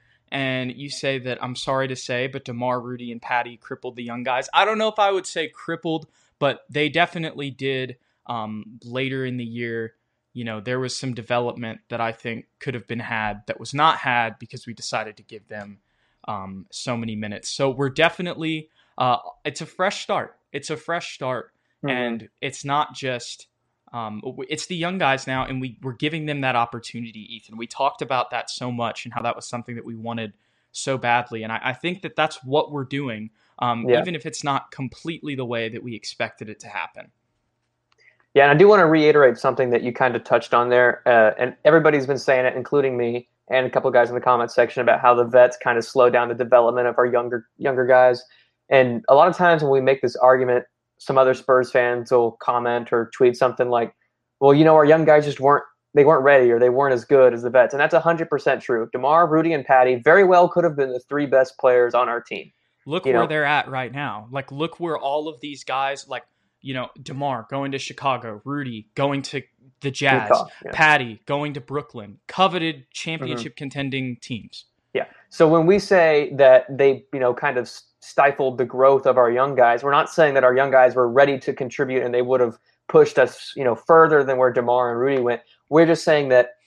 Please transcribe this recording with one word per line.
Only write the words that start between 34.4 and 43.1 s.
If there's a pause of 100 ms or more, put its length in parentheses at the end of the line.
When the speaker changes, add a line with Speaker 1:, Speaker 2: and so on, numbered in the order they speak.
Speaker 1:
not
completely
the
way
that
we
expected
it
to
happen. (1200)
Speaker 2:
Yeah,
and
I
do
wanna
reiterate
something
that
you
kinda
touched
on
there,
uh,
and
everybody's
been
saying
it,
including
me (200)